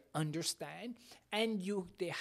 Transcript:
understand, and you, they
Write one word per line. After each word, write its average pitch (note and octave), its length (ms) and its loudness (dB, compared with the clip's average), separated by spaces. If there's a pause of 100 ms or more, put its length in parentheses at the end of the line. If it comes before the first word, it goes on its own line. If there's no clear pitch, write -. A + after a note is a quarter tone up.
(140)
understand, D#3+ 840 -2 (340)
and A3 300 4
you, F#3 280 0 (100)
they E3+ 220 0